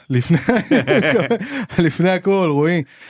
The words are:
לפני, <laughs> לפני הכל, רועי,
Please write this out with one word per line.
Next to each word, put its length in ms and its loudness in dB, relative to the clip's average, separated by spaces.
לפני, 280 2
<laughs> 720 -2
לפני 240 0
הכל, 400 0
רועי, 320 0